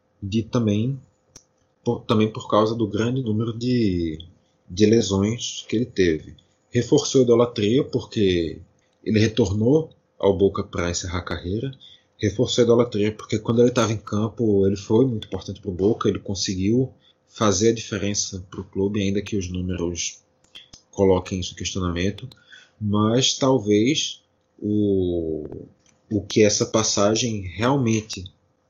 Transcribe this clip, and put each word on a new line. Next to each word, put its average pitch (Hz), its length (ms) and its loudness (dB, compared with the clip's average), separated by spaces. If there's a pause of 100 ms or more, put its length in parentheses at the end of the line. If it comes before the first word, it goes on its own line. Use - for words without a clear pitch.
(220)
De 101 200 -2
também, 113 580 0 (840)
por, 120 220 -2
também 107 260 2
por - 180 -12
causa 107 240 2
do 113 140 -2
grande 113 340 -2
número 113 340 -2
de, 101 640 -2 (520)
de 92 160 2
lesões 104 840 2
que - 80 -4
ele 120 100 0
teve. 82 500 0 (360)
Reforçou 139 480 2
a 127 40 6
idolatria 120 600 4
porque 90 760 -2 (440)
ele 110 160 2
retornou 113 720 2 (280)
ao 98 180 2
Boca 95 280 2
pra 87 260 -4
encerrar 87 300 -6
a - 40 -6
carreira. 101 480 -6 (460)
Reforçou 107 440 0
a 117 40 4
idolatria 113 460 2
porque - 260 -4
quando 117 240 0
ele 123 80 6
tava 113 220 0
em 107 60 -2
campo, 104 680 0
ele 98 120 0
foi 113 280 2
muito 113 220 -4
importante 95 320 -10
pro 101 120 -10
Boca, 98 360 0
ele 95 120 0
conseguiu 104 760 -2 (340)
fazer 104 420 2
a 117 40 4
diferença 101 760 -6
pro 95 140 -12
clube, 101 380 -4
ainda 98 200 -2
que 98 140 -6
os 90 140 -4
números 87 720 -6 (720)
coloquem 95 520 0
isso - 120 -10
em - 40 -20
questionamento. 92 720 -4 (500)
Mas 107 580 2
talvez 123 840 0 (340)
o, 87 1080 -2 (440)
o 104 120 0
que - 220 2
essa 104 220 2
passagem 110 760 0
realmente 110 840 -2 (460)